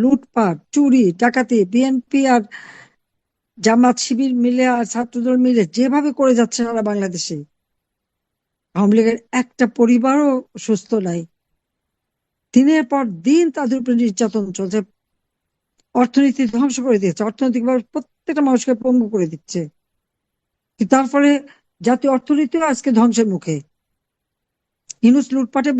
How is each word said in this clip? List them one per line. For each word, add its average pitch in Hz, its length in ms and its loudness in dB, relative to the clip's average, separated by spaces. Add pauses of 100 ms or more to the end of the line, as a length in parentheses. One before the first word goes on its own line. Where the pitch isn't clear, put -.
লুটপাট, 233 540 0 (180)
চুরি, 269 300 4 (160)
ডাকাতি, 240 380 0 (140)
বিএনপি 262 480 0 (140)
আর 240 80 2 (1160)
জামাত 233 460 2
শিবির 262 280 -2 (120)
মিলে 247 200 0 (120)
আর 240 160 -2
ছাত্রদল 240 440 -4 (100)
মিলে 240 160 2 (140)
যেভাবে 277 420 0
করে 269 200 4
যাচ্ছে 233 280 0
সারা 233 240 -4
বাংলাদেশে, 185 460 -6 (1400)
আওয়ামী 202 240 2
লীগের 226 200 2 (220)
একটা 247 240 -4 (140)
পরিবারও 262 520 2 (340)
সুস্থ 214 260 -4 (180)
নাই। 170 120 -4 (1300)
দিনের 294 380 2
পর 277 120 -2 (220)
দিন 320 180 4 (120)
তাদের 269 240 -2
উপরে 240 220 0
নির্যাতন 220 420 -2 (140)
চলছে, 190 200 -4 (1160)
অর্থনীতি 262 480 2 (120)
ধ্বংস 247 220 -2 (100)
করে 233 160 2
দিয়েছে, 190 260 -2
অর্থনৈতিকভাবে 247 520 -2 (120)
প্রত্যেকটা 302 560 -6
মানুষকে 262 240 2 (120)
পঙ্গু 254 300 2
করে 185 180 0
দিচ্ছে। - 280 -10 (1160)
কিন্তু 196 180 -4
তার 269 180 2
ফলে 285 180 4 (500)
জাতীয় 240 360 0
অর্থনীতিও 294 460 -2 (100)
আজকে 262 260 -4
ধ্বংসের 226 360 2
মুখে। 160 220 -6 (1500)
ইউনূস 254 300 4
লুটপাটে 269 460 -2